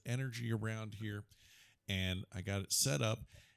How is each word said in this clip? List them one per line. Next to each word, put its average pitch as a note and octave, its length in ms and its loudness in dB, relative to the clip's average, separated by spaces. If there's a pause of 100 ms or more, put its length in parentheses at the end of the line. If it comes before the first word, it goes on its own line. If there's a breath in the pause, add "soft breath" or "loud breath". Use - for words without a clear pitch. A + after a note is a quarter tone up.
energy A#2+ 460 -2
around A2 440 -2
here. G#2 280 -6 (640)
And F#2 460 2
I F#2+ 80 -4
got G2 200 0
it - 120 -2
set C#3 280 4
up, A2 180 2 (360)